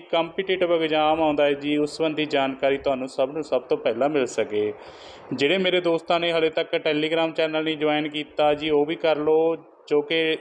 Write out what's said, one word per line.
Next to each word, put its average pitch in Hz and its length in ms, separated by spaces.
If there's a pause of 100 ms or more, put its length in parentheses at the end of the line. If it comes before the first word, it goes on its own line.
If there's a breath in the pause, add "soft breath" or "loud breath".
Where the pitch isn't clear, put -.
(100)
ਕੰਪੀਟੀਟਿਵ 180 640
ਐਗਜ਼ਾਮ 156 480
ਆਉਂਦਾ 147 220
ਹੈ 147 80
ਜੀ, 143 240
ਉਸ 147 200
ਸੰਬੰਧੀ 156 280
ਜਾਣਕਾਰੀ 139 540
ਤੁਹਾਨੂੰ 131 300
ਸਭ 135 240
ਨੂੰ 156 100
ਸਭ 131 200
ਤੋਂ 156 140
ਪਹਿਲਾਂ 131 320
ਮਿਲ 143 180
ਸਕੇ। 107 460 (600 loud breath)
ਜਿਹੜੇ 143 260
ਮੇਰੇ 180 220
ਦੋਸਤਾਂ 170 400
ਨੇ 170 120
ਹਾਲੇ 160 180
ਤੱਕ 160 260
Telegram 160 560
ਚੈਨਲ 156 320
ਨਹੀਂ 156 120
ਜੁਆਇਨ 151 320
ਕੀਤਾ 151 460
ਜੀ, 151 160
ਉਹ 147 160
ਵੀ 165 100
ਕਰ 160 200
ਲਓ, 160 400 (320)
ਜੋ 147 140
ਕਿ 160 380